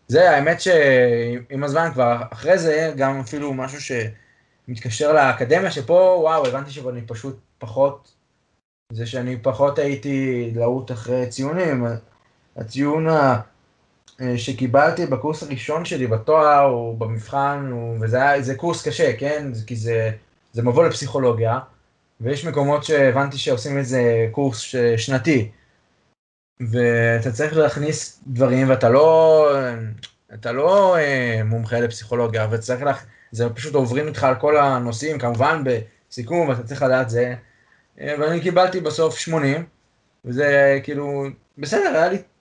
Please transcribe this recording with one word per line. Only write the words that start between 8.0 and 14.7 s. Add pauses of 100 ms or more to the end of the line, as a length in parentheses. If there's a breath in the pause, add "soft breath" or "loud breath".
זה
שאני
פחות
הייתי
להוט
אחרי
ציונים. (720)
הציון
ה-, (800)
אה,
שקיבלתי